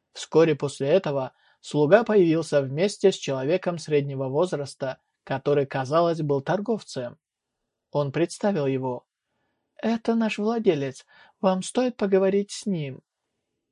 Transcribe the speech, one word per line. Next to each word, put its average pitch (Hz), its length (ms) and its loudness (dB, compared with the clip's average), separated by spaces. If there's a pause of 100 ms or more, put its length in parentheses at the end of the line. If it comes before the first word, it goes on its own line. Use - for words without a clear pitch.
(120)
Вскоре 156 440 4
после 139 320 -6
этого 143 440 0 (280)
слуга 151 420 4
появился 165 580 2
вместе 175 520 0
с - 20 -2
человеком 156 640 -4
среднего 139 500 -2
возраста, 143 720 -4 (240)
который, 143 420 0
казалось, 160 560 0
был 143 220 -2
торговцем. 170 760 -6 (760)
Он 143 200 -2
представил 170 540 0
его. 131 400 -4 (720)
"Это 226 400 -2
наш 220 220 0
владелец, 202 680 0 (340)
вам 190 220 2
стоит 247 340 -2
поговорить 196 540 2
с - 160 -12
ним". 151 340 -4 (720)